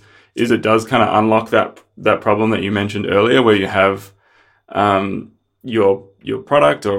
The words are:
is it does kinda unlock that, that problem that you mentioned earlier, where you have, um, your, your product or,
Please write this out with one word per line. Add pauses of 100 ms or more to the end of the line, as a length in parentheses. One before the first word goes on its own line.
(360)
is
it
does
kinda
unlock
that, (160)
that
problem
that
you
mentioned
earlier,
where
you
have, (560)
um, (320)
your, (160)
your
product
or,